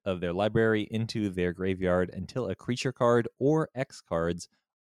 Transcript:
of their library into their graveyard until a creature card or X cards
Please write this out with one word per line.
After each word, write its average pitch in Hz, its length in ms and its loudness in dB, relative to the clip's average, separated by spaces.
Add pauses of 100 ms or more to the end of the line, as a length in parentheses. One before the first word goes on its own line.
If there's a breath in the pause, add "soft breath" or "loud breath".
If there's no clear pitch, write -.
of 92 140 -2
their 87 120 -2
library 107 580 2
into 110 380 -2
their 90 240 0
graveyard 92 640 0
until 95 340 -6
a 92 60 -4
creature 123 380 -4
card 120 360 4 (100)
or 151 360 2
X - 260 -8
cards 85 480 -2 (320)